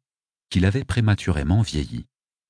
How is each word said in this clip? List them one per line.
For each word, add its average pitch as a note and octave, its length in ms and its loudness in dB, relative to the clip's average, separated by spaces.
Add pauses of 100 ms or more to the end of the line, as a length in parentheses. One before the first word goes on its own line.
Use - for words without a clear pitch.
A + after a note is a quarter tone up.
(480)
qu'il F2+ 160 2
avait G2+ 200 0
prématurément F#2+ 760 0
vieilli. D#2 440 -6 (420)